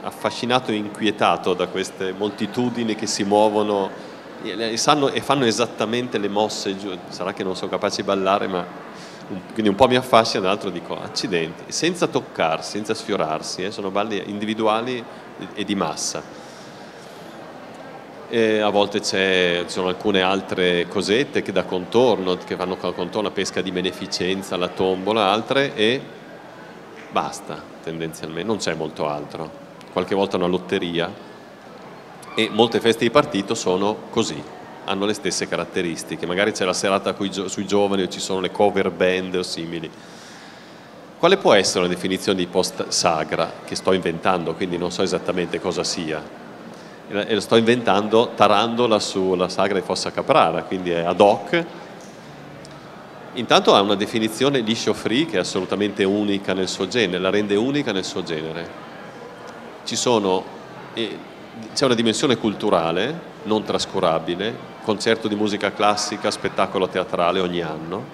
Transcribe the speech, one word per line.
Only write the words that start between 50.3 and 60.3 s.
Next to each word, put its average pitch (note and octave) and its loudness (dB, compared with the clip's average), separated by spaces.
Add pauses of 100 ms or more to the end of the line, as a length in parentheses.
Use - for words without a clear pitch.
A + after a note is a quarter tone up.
quindi F2+ -4
è E2+ 2
ad F2 0
hoc. A#2 6 (1700)
Intanto F3 6
ha G#2+ 8
una G2+ 4
definizione A2 0
liscio A2 0
free A#2+ 0
che G2+ -2
è - 4
assolutamente G2 0
unica G2+ 2
nel F#2 0
suo F#2+ -2
genere, F#2 2
la F#2 2
rende G2+ 2
unica B2+ 2
nel F#2+ 0
suo - -6
genere. E2 -6 (1160)
Ci A#2+ -6
sono, G2 4 (500)